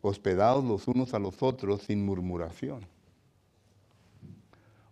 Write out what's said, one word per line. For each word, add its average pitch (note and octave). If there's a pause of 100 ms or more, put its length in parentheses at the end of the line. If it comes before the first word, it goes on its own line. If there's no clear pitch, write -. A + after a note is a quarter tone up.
"Hospedaos G#2
los A2
unos B2
a G#2+
los G2
otros G#2
sin G#2
murmuración". F2+ (2000)